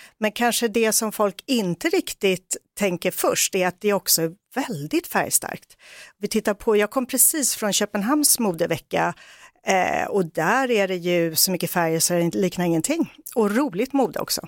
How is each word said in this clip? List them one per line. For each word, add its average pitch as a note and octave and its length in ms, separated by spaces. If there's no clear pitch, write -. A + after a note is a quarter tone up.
Men G#3+ 120
kanske A#3 360
det A3 240
som G#3+ 200
folk G3+ 340
inte A3 440
riktigt - 680
tänker F3+ 340
först - 440
är F3+ 120
att F3 140
det G#3 120
också - 280
är E3 100
väldigt B3 520
färgstarkt. - 680
Vi G#3 80
tittar G#3+ 260
på, G#3+ 240
jag G#3 120
kom B3+ 160
precis - 500
från G3+ 180
Köpenhamns G#3 680
modevecka, E3+ 720
eh, F3+ 400
och F#3+ 180
där A3 460
är G3+ 160
det F#3 80
ju E3+ 400
så - 160
mycket E3+ 200
färger E3 280
så F3 140
det E3+ 220
liknar F3+ 300
ingenting. F3+ 480
Och G#3 200
roligt B3 380
mode B3 260
också. - 280